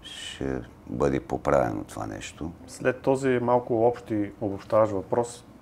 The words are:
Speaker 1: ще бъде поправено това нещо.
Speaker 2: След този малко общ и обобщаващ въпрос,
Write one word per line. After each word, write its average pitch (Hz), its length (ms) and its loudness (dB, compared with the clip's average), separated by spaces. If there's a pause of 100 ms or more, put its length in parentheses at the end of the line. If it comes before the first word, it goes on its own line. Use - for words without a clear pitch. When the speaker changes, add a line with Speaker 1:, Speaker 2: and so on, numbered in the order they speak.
Speaker 1:
ще - 600 -8 (280)
бъде 67 300 2
поправено 64 640 0
това 53 240 -10
нещо. 53 440 -10 (160)
Speaker 2:
След - 340 -2
този 131 380 2
малко 120 480 2
общ - 240 -2
и 104 200 -2 (100)
обобщаващ 104 500 2
въпрос, 113 540 -2 (160)